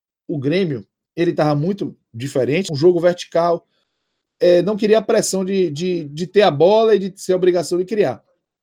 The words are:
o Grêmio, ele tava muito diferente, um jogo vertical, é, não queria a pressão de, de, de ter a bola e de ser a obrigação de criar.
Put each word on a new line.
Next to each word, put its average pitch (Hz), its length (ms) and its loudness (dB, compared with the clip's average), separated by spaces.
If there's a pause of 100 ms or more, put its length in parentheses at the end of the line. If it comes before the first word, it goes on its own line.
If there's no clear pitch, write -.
(280)
o 165 100 -6
Grêmio, 143 480 -2 (300)
ele 170 180 -2
tava 151 220 0
muito 170 400 -4 (180)
diferente, 131 580 -2
um 156 40 -4
jogo 170 240 4
vertical, 170 640 0 (760)
é, 175 220 4
não 196 140 -2
queria 214 220 2
a 220 40 0
pressão 208 440 -2
de, 190 240 0
de, 160 400 -6
de 156 180 -8
ter 202 140 2
a 190 100 4
bola 208 440 4
e 202 40 2
de 190 220 -10
ser - 120 -2
a - 20 2
obrigação 175 420 0
de 185 80 -4
criar. 175 380 -2 (400)